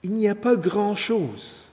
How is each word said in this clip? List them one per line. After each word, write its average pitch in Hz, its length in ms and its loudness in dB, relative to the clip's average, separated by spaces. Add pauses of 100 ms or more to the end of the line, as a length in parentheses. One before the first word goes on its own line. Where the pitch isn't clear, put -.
Il 185 80 -4
n'y 220 160 2
a 202 80 0
pas 240 180 4
grand-chose 196 1200 -2